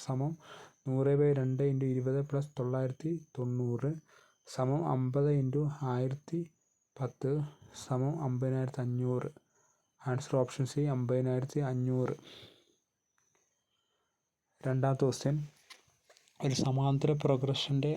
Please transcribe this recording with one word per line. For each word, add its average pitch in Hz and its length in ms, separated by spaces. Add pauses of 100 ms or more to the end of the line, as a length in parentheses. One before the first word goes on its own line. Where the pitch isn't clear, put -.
സമം 139 260 (540)
നൂറ് 135 320
by 147 140 (100)
രണ്ട് 131 300
into 135 240
ഇരുപത് 131 340
plus 143 240
തൊള്ളായിരത്തി 131 600 (260)
തൊണ്ണൂറ് 123 540 (540)
സമം 131 340 (140)
അമ്പത് 135 460
into 131 220 (320)
ആയിരത്തി 139 460 (560)
പത്ത് 135 360 (500)
സമം 139 380
അമ്പതിനായിരത്തി 131 640
അഞ്ഞൂറ്. 123 420 (720)
ആൻസർ 131 380
ഓപ്ഷൻ 127 260
സി 143 160 (100)
അമ്പതിനായിരത്തി 127 680 (100)
അഞ്ഞൂറ്. 127 440 (2500)
രണ്ടാമത്തെ 135 440
ക്വസ്റ്റ്യൻ. 139 300 (1040)
ഒരു 135 160
സമാന്തര 139 580
progression-ൻ്റെ 139 840